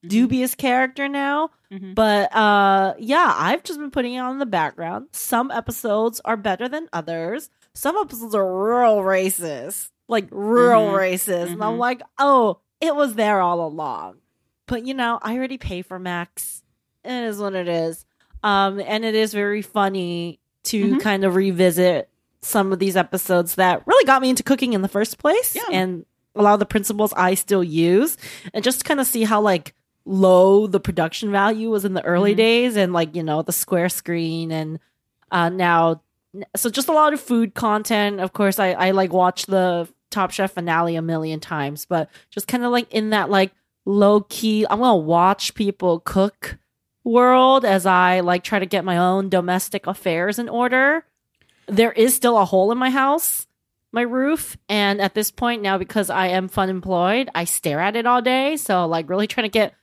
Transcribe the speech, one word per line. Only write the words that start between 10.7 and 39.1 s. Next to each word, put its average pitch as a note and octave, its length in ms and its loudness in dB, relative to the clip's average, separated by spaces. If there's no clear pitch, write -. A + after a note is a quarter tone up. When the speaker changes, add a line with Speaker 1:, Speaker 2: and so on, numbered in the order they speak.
Speaker 1:
Mm-hmm. G3 100 0
Speaker 2:
racist. F3+ 560 -2
And F3 100 -8
I'm G#3+ 100 -2
Speaker 1:
Mm-hmm. A#3 80 -6
Speaker 2:
like, B3 220 -4
"Oh, B3+ 400 2
it D#4 160 0
was C#4 180 0
there G#3 260 2
all E3+ 260 0
along." B2+ 500 -8
But, A#3+ 200 -6
you C4+ 80 -6
know, A#3+ 280 -2
I A3+ 140 -4
already C4 220 -6
pay F3+ 240 -10
for F#3 160 -14
Max. F3 640 -10
It - 60 -12
is G#3 140 -6
what G3 160 -6
it F3+ 140 -4
is. E3 360 -4
Um, G3 380 2
and G#3+ 240 -4
it A3 100 -2
is A3 200 0
very G#3 280 -2
funny F3+ 760 -4
to G#3+ 200 -2
Speaker 1:
Mm-hmm. B3+ 140 2
Speaker 2:
kind G3 260 0
of F#3 120 2
revisit F3+ 720 2
some F#3+ 320 0
of F#3 60 -2
these F#3+ 180 0
episodes F3+ 600 0
that F#3 300 2
really B4 180 6
got C4+ 180 4
me C4 80 2
into B3 140 0
cooking B3+ 300 0
in F#3+ 80 0
the G3 60 -2
first G#3 300 -2
place, G4+ 380 0
Speaker 1:
Yeah. G#4+ 60 -6
Speaker 2:
and F#3 320 -2
a G#3 60 2
lot G#3 120 6
of G3+ 60 0
the G3+ 60 0
principles G#3 500 -2
I F#3 180 2
still F#3+ 300 0
use, F3 520 2
and G#3+ 80 -4
just C4 220 -2
kinda C#4 200 0
see A3+ 200 -2
how, G#3+ 160 2
like, F#3+ 340 0
low F#3+ 640 6
the F#3+ 140 0
production E3+ 520 -4
value A3 360 0
was G#3 160 -2
in F#3+ 100 -2
the F3+ 100 -4
early F#3 280 2
Speaker 1:
Mm-hmm. G3+ 40 2
Speaker 2:
days, A#3 400 2
and, F#3 160 2
like, E3 240 -2
you E3+ 80 -4
know, D#3 180 0
the F3+ 100 -4
square F3 360 -2
screen, E3 640 -4
and, D#3+ 260 -6
uh, E3+ 160 2
now, E3+ 520 2
so A#3+ 140 -2
just C4 180 -4
a E4+ 40 0
lot D4+ 200 4
of C#4+ 80 -4
food A3+ 340 -2
content. G#3 680 -2
Of F#3 120 -4
course, G3 260 0
I, F#3+ 140 2
I, F#3 200 0
like, F#3+ 200 0